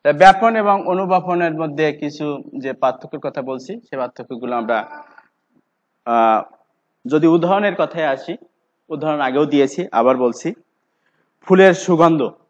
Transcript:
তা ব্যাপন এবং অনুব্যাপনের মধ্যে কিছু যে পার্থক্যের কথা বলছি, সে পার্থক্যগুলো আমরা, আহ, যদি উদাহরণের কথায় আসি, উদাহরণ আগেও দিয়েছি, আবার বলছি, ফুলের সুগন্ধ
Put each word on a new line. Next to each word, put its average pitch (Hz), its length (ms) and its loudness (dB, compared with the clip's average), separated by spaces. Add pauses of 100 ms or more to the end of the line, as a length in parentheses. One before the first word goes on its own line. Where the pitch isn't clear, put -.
তা 147 120 0
ব্যাপন 190 420 6
এবং 202 320 0
অনুব্যাপনের 180 640 -2
মধ্যে 156 400 -4
কিছু 147 500 -8 (200)
যে 131 100 -6
পার্থক্যের 131 460 -4
কথা 139 220 -8
বলছি, 131 480 -12
সে 139 80 -10
পার্থক্যগুলো 123 580 -8
আমরা, 113 220 -2 (1300)
আহ, 113 360 2 (680)
যদি 151 200 2
উদাহরণের 185 480 2
কথায় 160 320 -4
আসি, 139 300 -6 (520)
উদাহরণ 151 320 -4
আগেও 135 240 0
দিয়েছি, 143 460 0
আবার 127 260 2
বলছি, 127 360 -2 (880)
ফুলের 190 320 6
সুগন্ধ 165 480 2 (280)